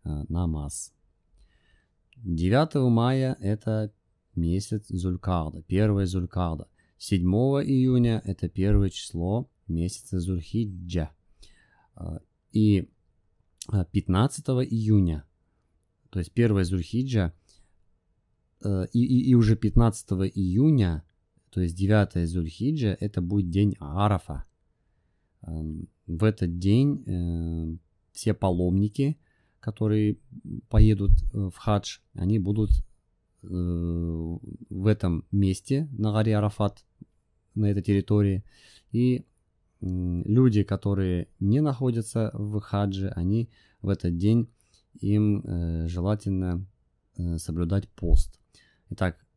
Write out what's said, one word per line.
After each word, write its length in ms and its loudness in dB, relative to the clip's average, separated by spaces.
э, 240 -6
намаз. 640 -6
Девятого 720 0
мая 520 2
это 520 -4
месяц 520 -2
Зулькарда, 760 -4
первое 440 2
Зулькарда. 640 -4
Седьмого 640 0
июня 640 2
это 240 -4
первое 400 2
число 640 -6
месяца 540 -4
Зульхиджа. 880 -4
Э, 220 -12
и, 360 4
э, 180 2
пятнадцатого 760 0
июня, 600 0
то 100 -6
есть 120 -8
первое 320 2
Зульхиджа, 680 -2
э, 300 -2
и, 120 4
и, 260 2
и 40 8
уже 220 6
пятнадцатого 680 2
июня, 800 2
то 100 -4
есть 160 -2
девятое 500 2
Зульхиджа, 760 -2
это 200 -4
будет 300 0
день 300 2
Арафа. 640 -2
Эм, 460 -10
в 180 -4
этот 340 0
день, 480 2
э, 680 -4
все 220 -2
паломники, 840 0
которые 580 0
поедут, 440 6
э, 180 -4
в 60 -16
хадж, 420 -2
они 240 0
будут, 320 0
э, 40 -20
в 1400 -6
этом 440 0
месте, 640 0
на 200 -2
горе 240 2
Арафат, 480 -2
на 120 0
этой 160 0
территории. 640 2
И, 340 0
м, 440 -2
люди, 400 4
которые 640 -2
не 220 2
находятся 760 -2
в 260 -4
хадже, 500 -2
они 380 -2
в 100 -2
этот 260 -2
день, 320 2
им, 440 2
э, 420 -4
желательно, 800 -2
э, 220 -4
соблюдать 520 -2
пост. 500 2
Итак, 340 -4